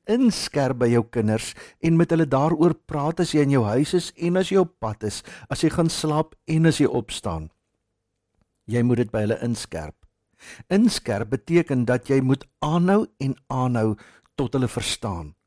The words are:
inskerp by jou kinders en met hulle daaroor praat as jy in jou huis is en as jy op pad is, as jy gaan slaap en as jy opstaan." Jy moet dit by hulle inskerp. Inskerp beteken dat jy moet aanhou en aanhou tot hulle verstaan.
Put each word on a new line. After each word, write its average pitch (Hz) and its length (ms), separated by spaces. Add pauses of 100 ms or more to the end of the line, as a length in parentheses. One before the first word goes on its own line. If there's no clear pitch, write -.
inskerp 156 760
by 123 80
jou 117 160
kinders 110 500 (260)
en 165 160
met 165 140
hulle 165 180
daaroor 156 460
praat 147 460
as 175 120
jy 151 100
in 139 100
jou 135 120
huis 117 300
is 180 240
en 175 180
as 185 140
jy 190 80
op 180 220
pad 107 240
is, 107 200 (260)
as - 120
jy 160 80
gaan 165 200
slaap 156 460 (120)
en 160 180
as 160 120
jy 143 100
opstaan." 87 640 (1160)
Jy 117 160
moet 123 140
dit 117 140
by 110 80
hulle 107 200
inskerp. 82 560 (760)
Inskerp 120 600
beteken 135 560
dat 123 240
jy 135 120
moet 131 240 (140)
aanhou 175 480 (120)
en 135 160 (120)
aanhou 120 480 (400)
tot 131 180
hulle 127 140
verstaan. 85 680 (120)